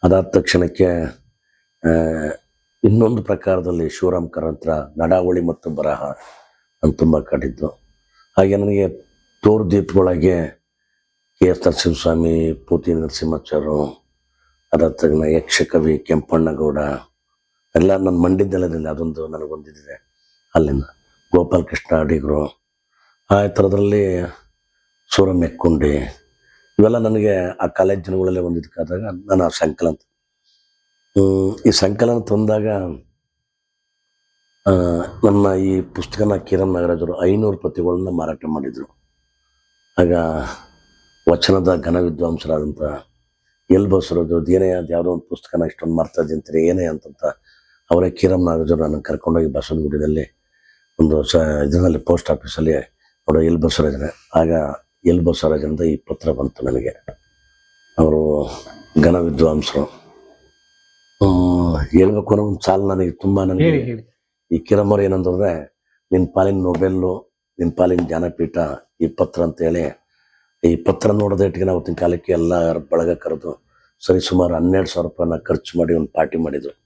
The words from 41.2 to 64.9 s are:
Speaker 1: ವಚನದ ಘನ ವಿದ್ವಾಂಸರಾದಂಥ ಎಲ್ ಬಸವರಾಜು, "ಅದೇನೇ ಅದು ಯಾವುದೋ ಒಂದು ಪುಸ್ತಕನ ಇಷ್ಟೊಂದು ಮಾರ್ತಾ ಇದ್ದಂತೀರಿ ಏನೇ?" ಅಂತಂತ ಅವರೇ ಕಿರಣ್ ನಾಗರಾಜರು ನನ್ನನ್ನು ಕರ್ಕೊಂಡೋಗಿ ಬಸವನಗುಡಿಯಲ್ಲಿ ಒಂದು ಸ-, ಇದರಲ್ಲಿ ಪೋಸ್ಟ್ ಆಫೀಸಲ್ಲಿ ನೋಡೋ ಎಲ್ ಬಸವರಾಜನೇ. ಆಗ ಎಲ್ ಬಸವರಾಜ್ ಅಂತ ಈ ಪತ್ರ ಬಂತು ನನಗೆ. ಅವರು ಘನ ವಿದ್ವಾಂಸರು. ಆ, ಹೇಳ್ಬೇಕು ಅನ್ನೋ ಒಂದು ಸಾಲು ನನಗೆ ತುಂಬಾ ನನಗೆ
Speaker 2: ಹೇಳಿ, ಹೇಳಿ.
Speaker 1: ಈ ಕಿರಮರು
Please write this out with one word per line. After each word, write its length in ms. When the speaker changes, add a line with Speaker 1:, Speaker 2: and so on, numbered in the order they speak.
Speaker 1:
ವಚನದ 520
ಘನ 160
ವಿದ್ವಾಂಸರಾದಂಥ 840
ಎಲ್ 180
ಬಸವರಾಜು, 480
"ಅದೇನೇ 340
ಅದು 220
ಯಾವುದೋ 180
ಒಂದು 180
ಪುಸ್ತಕನ 380
ಇಷ್ಟೊಂದು 280
ಮಾರ್ತಾ 280
ಇದ್ದಂತೀರಿ 460
ಏನೇ?" 160
ಅಂತಂತ 400
ಅವರೇ 200
ಕಿರಣ್ 340
ನಾಗರಾಜರು 320
ನನ್ನನ್ನು 260
ಕರ್ಕೊಂಡೋಗಿ 440
ಬಸವನಗುಡಿಯಲ್ಲಿ 920
ಒಂದು 220
ಸ-, 460
ಇದರಲ್ಲಿ 300
ಪೋಸ್ಟ್ 320
ಆಫೀಸಲ್ಲಿ 440
ನೋಡೋ 220
ಎಲ್ 180
ಬಸವರಾಜನೇ. 560
ಆಗ 380
ಎಲ್ 200
ಬಸವರಾಜ್ 400
ಅಂತ 180
ಈ 140
ಪತ್ರ 360
ಬಂತು 340
ನನಗೆ. 220
ಅವರು 520
ಘನ 160
ವಿದ್ವಾಂಸರು. 680
ಆ, 40
ಹೇಳ್ಬೇಕು 500
ಅನ್ನೋ 160
ಒಂದು 180
ಸಾಲು 240
ನನಗೆ 220
ತುಂಬಾ 340
ನನಗೆ 200
Speaker 2:
ಹೇಳಿ, 180
ಹೇಳಿ. 380
Speaker 1:
ಈ 60
ಕಿರಮರು 440